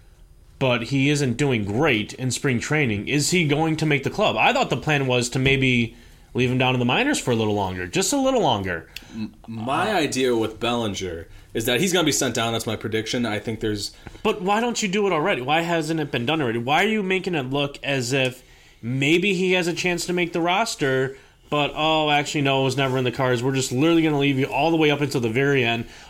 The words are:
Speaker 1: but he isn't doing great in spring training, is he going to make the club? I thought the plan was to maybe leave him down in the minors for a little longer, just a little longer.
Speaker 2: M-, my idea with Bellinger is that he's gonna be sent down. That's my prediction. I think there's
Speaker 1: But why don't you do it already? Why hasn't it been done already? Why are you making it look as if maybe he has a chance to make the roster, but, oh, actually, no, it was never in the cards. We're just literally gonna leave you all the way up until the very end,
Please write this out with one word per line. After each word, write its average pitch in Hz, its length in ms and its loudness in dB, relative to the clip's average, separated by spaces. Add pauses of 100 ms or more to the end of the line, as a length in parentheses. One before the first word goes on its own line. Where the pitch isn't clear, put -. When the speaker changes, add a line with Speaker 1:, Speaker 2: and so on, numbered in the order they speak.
(600)
Speaker 1:
but 120 240 0
he 135 260 0
isn't 143 280 0
doing 127 280 0
great 110 480 0
in 127 160 -4
spring 123 300 0
training, 123 480 -2
is 135 240 0
he 175 160 4
going 156 300 2
to 156 80 -2
make 151 180 0
the - 60 0
club? - 280 0
I 226 160 4
thought 247 160 0
the 139 80 0
plan 139 300 0
was 123 220 0
to 131 100 -4
maybe 131 560 2 (380)
leave 123 180 0
him 131 80 0
down 127 160 2
in 123 40 0
the 120 60 0
minors 233 340 0
for 131 120 -2
a 117 40 2
little 107 200 0
longer, 92 320 -4
just 170 260 0
a 285 40 2
little 262 240 2
longer. 98 460 -2 (260)
Speaker 2:
M-, 110 200 -10 (140)
my 135 440 -2
idea 131 440 0
with 110 240 -2
Bellinger 98 680 -4 (260)
is 110 120 -4
that 123 160 0
he's 190 100 0
gonna 170 140 2
be 147 60 2
sent 127 240 0
down. 117 180 0
That's 113 140 -4
my 110 80 -2
prediction. 113 500 -2
I 104 140 -2
think 107 200 -6
there's 107 320 -4 (320)
Speaker 1:
But 202 180 0
why 208 200 0
don't 240 200 -2
you 220 60 -2
do 202 200 0
it 180 60 2
already? 156 280 0
Why 151 200 0
hasn't 165 380 -2
it 147 120 -4
been 120 160 -2
done 156 140 0
already? 120 180 0
Why 151 260 2
are - 20 2
you 220 160 0
making 185 320 -2
it 131 140 -2
look 143 340 -4
as 131 300 -2
if 127 300 0 (380)
maybe 147 520 2
he 180 200 0
has 180 140 2
a 175 60 0
chance 175 320 -2
to 180 80 -4
make 175 180 0
the 180 100 -2
roster, 147 760 0 (320)
but, 147 260 0
oh, 156 340 2
actually, 147 320 2
no, 135 200 2
it - 20 2
was 131 140 0
never 131 200 2
in 131 60 0
the 123 80 0
cards. 123 320 0
We're 135 100 0
just 131 200 -2
literally 165 300 4
gonna 151 160 2
leave 139 200 2
you 135 60 2
all 147 260 0
the 165 60 2
way 156 120 6
up 143 120 2
until 139 200 0
the 117 80 2
very 135 360 2
end, 117 200 -2 (240)